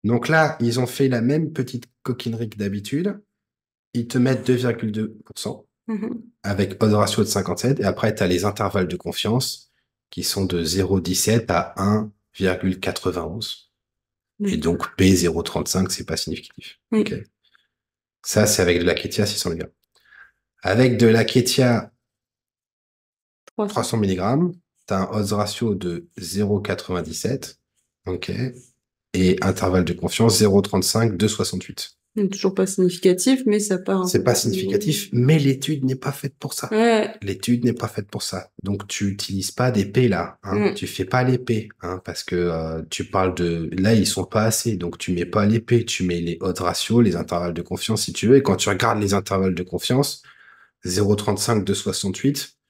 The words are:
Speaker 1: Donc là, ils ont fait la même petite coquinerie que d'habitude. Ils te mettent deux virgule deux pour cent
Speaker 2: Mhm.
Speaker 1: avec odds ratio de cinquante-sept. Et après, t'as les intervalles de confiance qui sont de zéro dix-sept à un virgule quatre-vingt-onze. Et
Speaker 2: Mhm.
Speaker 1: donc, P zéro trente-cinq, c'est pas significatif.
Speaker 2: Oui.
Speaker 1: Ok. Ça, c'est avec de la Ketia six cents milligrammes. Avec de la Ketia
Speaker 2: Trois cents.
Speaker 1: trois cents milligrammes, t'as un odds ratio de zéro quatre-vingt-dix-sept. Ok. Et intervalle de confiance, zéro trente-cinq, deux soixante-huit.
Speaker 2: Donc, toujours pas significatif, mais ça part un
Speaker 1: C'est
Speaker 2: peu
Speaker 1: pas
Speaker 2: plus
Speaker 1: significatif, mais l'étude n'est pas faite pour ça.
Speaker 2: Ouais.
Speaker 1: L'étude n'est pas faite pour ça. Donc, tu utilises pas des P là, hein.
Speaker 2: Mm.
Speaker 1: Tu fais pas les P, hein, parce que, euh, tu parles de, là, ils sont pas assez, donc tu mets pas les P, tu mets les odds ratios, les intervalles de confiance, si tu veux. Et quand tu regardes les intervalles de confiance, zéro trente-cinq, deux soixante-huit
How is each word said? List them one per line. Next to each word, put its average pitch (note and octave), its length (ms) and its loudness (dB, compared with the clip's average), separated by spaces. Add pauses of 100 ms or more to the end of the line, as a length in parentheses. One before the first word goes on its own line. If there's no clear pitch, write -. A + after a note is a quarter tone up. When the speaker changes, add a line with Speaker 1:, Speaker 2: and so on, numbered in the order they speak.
Speaker 1:
Donc A#2+ 240 0
là, D#3 320 4
ils A#2 200 2
ont B2+ 80 0
fait C3+ 200 0
la A#2+ 140 0
même D3+ 320 0
petite B2 320 -6 (180)
coquinerie A#2 460 -6
que G#2 80 -16
d'habitude. G#2 640 -4 (720)
Ils A#2 140 -2
te - 100 -2
mettent B2+ 300 2
deux B2+ 80 4
virgule A#2 360 -2
deux A2 340 -6
pour - 120 -18
cent - 300 -10 (200)
Speaker 2:
Mhm. A3+ 340 -6 (220)
Speaker 1:
avec G2+ 380 -2
odds G#2+ 120 4
ratio G#2 300 2
de - 40 0
cinquante-sept. A#2+ 520 -2
Et - 40 -2
après, G2+ 320 0
t'as F#2+ 120 0
les F2+ 180 0
intervalles G2+ 420 -2
de F2+ 80 -4
confiance - 760 -4 (380)
qui G#2+ 140 -10
sont G2 220 -2
de F2 180 -2
zéro F#2 380 0
dix-sept F#2 500 0
à F2 260 0
un G#2+ 340 0 (220)
virgule F#2 460 0
quatre-vingt-onze. F2 920 -6 (760)
Et F#2 100 0
Speaker 2:
Mhm. D#2 60 -2
Speaker 1:
donc, - 340 -2
P F#2+ 180 6
zéro E2+ 300 2
trente-cinq, F2+ 480 -2
c'est - 140 -8
pas - 120 -4
significatif. - 640 -10 (120)
Speaker 2:
Oui. G#3+ 100 2
Speaker 1:
Ok. - 120 -2 (1120)
Ça, G#2+ 240 2
c'est G#2 140 2
avec F2 180 4
de E2+ 60 0
la F2 80 4
Ketia - 320 -2
six - 120 -4
cents - 120 -4
milligrammes. E2+ 240 -8 (880)
Avec A#2 340 4
de A2+ 100 8
la A2+ 180 6
Ketia B2 680 2 (1600)
Speaker 2:
Trois G#3 120 -2
cents. G3+ 60 -6
Speaker 1:
trois A#2+ 120 0
cents - 140 -2
milligrammes, G#2+ 560 2 (320)
t'as F#2+ 240 -2
un - 20 -10
odds G#2 220 -2
ratio G#2 420 -2
de F2 320 -6 (100)
zéro G2 440 -2
quatre-vingt-dix-sept. F#2+ 1000 -4 (460)
Ok. F#2 260 -6 (840)
Et F#2 280 4
intervalle F#2 420 2
de E2+ 100 0
confiance, G#2 440 2
zéro G2+ 240 6
trente-cinq, G#2 560 0
deux G#2 100 2
soixante-huit. - 680 -6 (180)
Speaker 2:
Donc, G3 160 0
toujours F#3+ 220 -2
pas F#3+ 140 0
significatif, F#3 800 2
mais G#3 140 4
ça G3 180 -2
part F#3+ 240 -2
un F3+ 60 -2
Speaker 1:
C'est - 120 2
Speaker 2:
peu - 60 -2
Speaker 1:
pas B2 80 4
Speaker 2:
plus - 80 2
Speaker 1:
significatif, G2 720 0
mais C3+ 260 6
l'étude C3+ 460 0
n'est C3 100 0
pas C3+ 160 -6
faite - 260 -10
pour - 160 -10
ça. - 160 -8
Speaker 2:
Ouais. A3 520 2
Speaker 1:
L'étude A#2+ 420 0
n'est A#2 100 4
pas - 140 -4
faite G#2 220 -8
pour G#2 120 -8
ça. - 300 -8 (120)
Donc, G2 240 -4
tu - 200 -4
utilises G2 440 -6
pas B2 200 0
des G2+ 140 2
P B2+ 240 2
là, E2+ 340 -2
hein. F3 280 0
Speaker 2:
Mm. - 20 -6
Speaker 1:
Tu - 140 -8
fais - 180 -6
pas B2+ 180 0
les B2+ 140 2
P, A2+ 320 -2 (120)
hein, F#2 220 -8
parce - 220 -10
que, F2+ 100 -4
euh, D#2+ 540 -2
tu - 160 -6
parles F#2 280 0
de, E2+ 440 -2
là, G2 160 4
ils G#2 140 4
sont - 180 -2
pas G#2+ 180 0
assez, A2 320 0
donc F2 220 -8
tu - 160 -4
mets F2 120 -2
pas G#2 200 0
les A2+ 160 4
P, A#2 240 2
tu - 180 -4
mets F2 160 0
les E2+ 220 -4
odds F2+ 180 -4
ratios, F#2+ 420 2
les F#2+ 140 4
intervalles F2 380 -4
de E2+ 80 -6
confiance, G#2 420 -4
si - 80 -6
tu - 160 -2
veux. C3 80 10
Et C3+ 80 8
quand F#2+ 140 2
tu - 100 -2
regardes G#2+ 320 2
les G2+ 140 2
intervalles F#2+ 420 0
de F2+ 80 -6
confiance, B2+ 580 -2 (640)
zéro G2+ 320 2
trente-cinq, G#2 480 0
deux F#2+ 120 0
soixante-huit - 840 -4 (120)